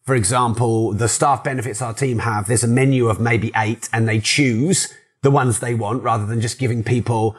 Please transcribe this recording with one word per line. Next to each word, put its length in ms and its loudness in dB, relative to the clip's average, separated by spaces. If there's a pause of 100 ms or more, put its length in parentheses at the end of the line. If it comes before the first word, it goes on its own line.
For 120 0
example, 760 2
the 140 0
staff 360 0
benefits 380 -6
our 120 -6
team 260 -2
have, 280 -2
there's 160 2
a 40 2
menu 400 4
of 120 0
maybe 360 0
eight 360 -2
and 160 2
they 120 0
choose 720 0 (280)
the 100 4
ones 280 2
they 140 -4
want 300 -4
rather 220 0
than 140 -4
just 200 -4
giving 240 -2
people 560 0